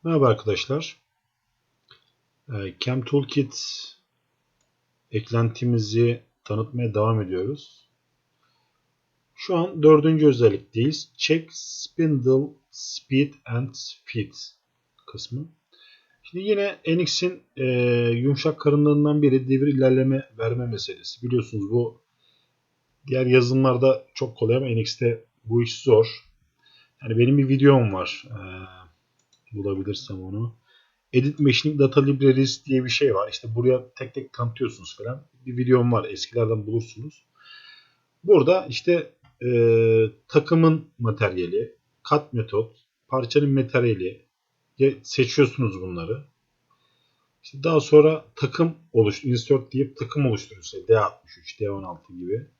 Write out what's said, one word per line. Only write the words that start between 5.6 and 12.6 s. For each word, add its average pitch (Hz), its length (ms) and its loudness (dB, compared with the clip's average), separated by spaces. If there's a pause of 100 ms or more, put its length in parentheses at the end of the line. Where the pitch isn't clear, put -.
tanıtmaya 113 500 -6
devam 110 280 0
ediyoruz. 95 680 -8 (1500)
Şu - 200 -6
an 170 280 -2
dördüncü 151 440 6
özellikteyiz. 120 920 0
Check 160 360 -2
Spindle 139 1000 -2 (180)